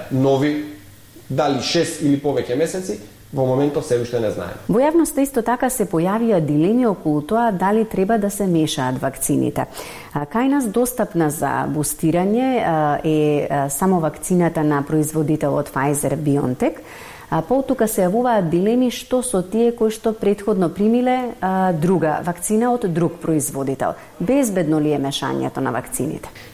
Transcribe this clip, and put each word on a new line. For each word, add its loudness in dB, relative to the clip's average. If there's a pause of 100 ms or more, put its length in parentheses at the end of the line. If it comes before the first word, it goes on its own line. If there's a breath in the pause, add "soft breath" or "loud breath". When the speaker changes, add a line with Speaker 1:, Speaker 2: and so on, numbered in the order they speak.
(120)
Speaker 1:
нови, 2 (640)
дали 0
шест -2
или 2
повеќе 0
месеци, -2 (340)
во 0
моментов 0
се 2
уште -2
не 0
знаеме. -8 (100)
Speaker 2:
Во 2
јавноста 2
исто 0
така 0
се -2
појавија 2
дилеми 2
околу 0
тоа 0
дали 2
треба 0
да 0
се -2
мешаат 0
вакцините. 0 (480 loud breath)
А, -2
кај 0
нас 2
достапна 0
за -2
бустирање, 0
а, 2
е, 2
а, 0
само 2
вакцината 0
на 2
производителот 0
Pfizer-BioNTech. 0 (480 loud breath)
А, 0
поутука 0
се 0
јавуваат 2
дилеми 2
што -2
со -2
тие 2
кои 2
што -2
претходно 0
примиле, 2
а, 2
друга 2
вакцина 0
од 0
друг 0
производител. -2 (260 loud breath)
Безбедно 2
ли 2
е -
мешањето -4
на -2
вакцините? -6 (200 loud breath)